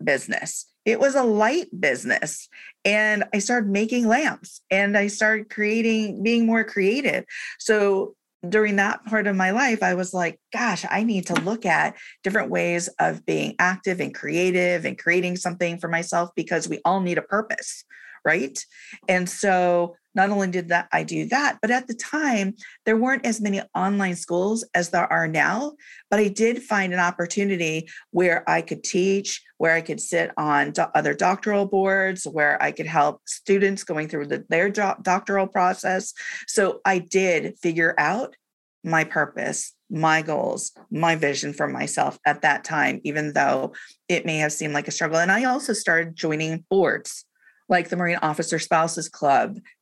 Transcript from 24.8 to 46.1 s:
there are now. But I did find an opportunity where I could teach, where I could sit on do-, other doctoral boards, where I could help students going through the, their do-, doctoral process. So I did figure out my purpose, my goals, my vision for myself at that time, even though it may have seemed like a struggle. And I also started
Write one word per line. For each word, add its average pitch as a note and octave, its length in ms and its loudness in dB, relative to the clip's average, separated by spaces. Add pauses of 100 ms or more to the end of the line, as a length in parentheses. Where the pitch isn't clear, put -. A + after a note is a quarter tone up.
there E3+ 220 2
are E3 160 2
now. F3+ 460 0 (360)
But G#3 80 4
I G#3+ 80 4
did A3+ 380 0
find F#3+ 280 0
an F3+ 60 -2
opportunity F3 920 -2 (220)
where F3 400 2
I E3 100 2
could - 220 -6
teach, G3 580 0 (180)
where D#3+ 140 4
I E3 80 2
could D#3+ 200 -6
sit E3 360 -2
on D3 360 2
do-, E3 100 0 (140)
other D#3 180 2
doctoral G3 520 0
boards, F#3+ 600 0
where D3 340 2
I D3 120 0
could D#3 160 -8
help D3+ 400 2
students G3 560 0
going D#3 240 -4
through D3 180 -6
the, C#3 220 -6
their E3+ 200 2
do-, G3+ 340 -2
doctoral F#3+ 440 0
process. F#3 680 0 (360)
So G3 360 2
I F#3+ 140 2
did F3 640 0
figure E3 340 2
out F3+ 380 0 (480)
my D#3+ 220 2
purpose, - 680 -2 (160)
my D#3+ 320 2
goals, D3+ 500 -4 (180)
my E3 240 2
vision C#3+ 380 0
for D3 160 -2
myself C#3 580 -4
at D3 160 0
that D3 220 2
time, C#3+ 400 -2
even D3+ 300 -4
though C#3 400 0 (340)
it F3 180 -2
may D#3 120 -2
have D3+ 140 0
seemed D3+ 220 -4
like D3 140 -4
a - 20 -6
struggle. D#3+ 280 -2
And F3 120 2
I A3 140 2
also B3+ 280 -2
started E3 440 0